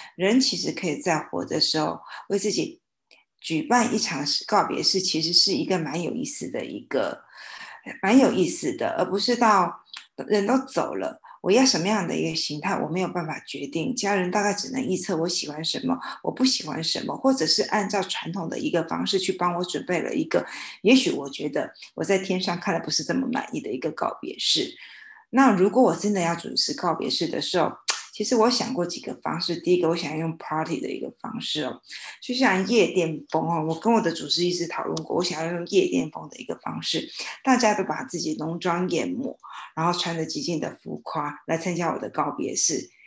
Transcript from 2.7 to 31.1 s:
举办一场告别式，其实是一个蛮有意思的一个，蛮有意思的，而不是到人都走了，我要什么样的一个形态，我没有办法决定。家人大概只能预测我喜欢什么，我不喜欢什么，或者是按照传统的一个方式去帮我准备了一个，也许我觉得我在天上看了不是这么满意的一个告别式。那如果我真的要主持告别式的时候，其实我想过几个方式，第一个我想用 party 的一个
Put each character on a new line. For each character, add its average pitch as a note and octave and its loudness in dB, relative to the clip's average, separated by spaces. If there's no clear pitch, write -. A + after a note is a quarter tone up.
举 D#3+ -2
办 A#3 4
一 - 0
场 D3 -2
告 G3 4
别 - -2
式， F#3 2
其 E3 0
实 D#3+ -2
是 G3 4
一 D#3+ 2
个 F#3 2
蛮 D#3 -2
有 - -4
意 E3 -4
思 - -8
的 G2 -6
一 G2+ -10
个， G#2 -2
蛮 G#3 6
有 B3+ 8
意 F3+ 2
思 - -2
的， - -2
而 F#3 2
不 F#3 0
是 A3+ 2
到 G#3 4
人 G3+ 2
都 B3+ 4
走 - -2
了， - -6
我 F3 2
要 A#3+ 8
什 A3+ 4
么 E3 0
样 G#3 2
的 D#3 -2
一 D#3+ 0
个 D#3+ -4
形 D3+ -4
态， F#3 -2
我 D3+ -2
没 E3+ -2
有 F#3 0
办 F3 -4
法 D#3 -8
决 C#3+ -8
定。 - -2
家 G3+ 0
人 F3+ 2
大 G#3 2
概 G3+ 4
只 - -4
能 - -2
预 F#3 0
测 F#3 -2
我 E3 0
喜 F3+ -2
欢 D3 -8
什 - -2
么， - 0
我 - 0
不 - 0
喜 C4 2
欢 D#3 -4
什 - -2
么， C#3+ -4
或 C4 4
者 C4 2
是 D#3 4
按 G3 0
照 G3 0
传 F3 -6
统 F3+ -6
的 - -6
一 - -2
个 E3 2
方 E3+ -2
式 F#3+ 0
去 F#3+ 0
帮 F3+ 0
我 F3 0
准 E3 -4
备 F3+ 0
了 - -4
一 D#3+ 2
个， E3+ 2
也 A#3+ 8
许 C4 4
我 C#3 -4
觉 D3+ -6
得 - -4
我 D3 -6
在 F#3+ 4
天 F#3+ -2
上 F3+ -2
看 F#3+ -2
了 E3 0
不 - -8
是 - 0
这 - -2
么 - 0
满 C3 -2
意 C#3 -4
的 - -8
一 B2 -4
个 D#3 -2
告 - -4
别 - -10
式。 - 0
那 B3+ 6
如 F#3+ 6
果 B3+ 6
我 E3+ 6
真 G#3 0
的 G3 0
要 E3+ 2
主 - -8
持 - 0
告 E3+ 0
别 - -4
式 - 0
的 - -2
时 F3+ 0
候， D#3 2
其 G#3+ -2
实 A#3 2
我 A3 6
想 - 0
过 F3 0
几 F3 -6
个 - -10
方 D3+ -4
式， F3 -2
第 F3+ 4
一 F3+ 4
个 E3+ 2
我 E3 2
想 D#3+ -4
用 D#3+ -2
party D#3+ -4
的 - -4
一 - -6
个 - -6